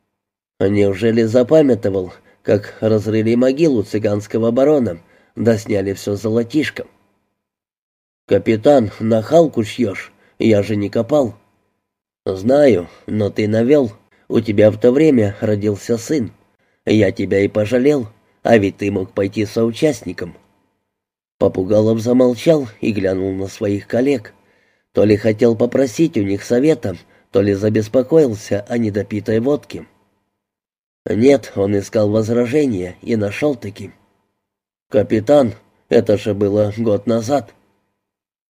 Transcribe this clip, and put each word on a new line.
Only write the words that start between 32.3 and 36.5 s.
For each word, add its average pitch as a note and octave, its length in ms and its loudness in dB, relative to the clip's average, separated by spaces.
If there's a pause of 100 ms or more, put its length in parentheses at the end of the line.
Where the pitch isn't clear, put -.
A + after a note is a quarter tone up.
и A#2 140 -2
нашёл-таки. G#2 760 -6 (960)
«Капитан, A2+ 640 2 (360)
это A2 280 2
же G#2 180 -4
было G#2 420 0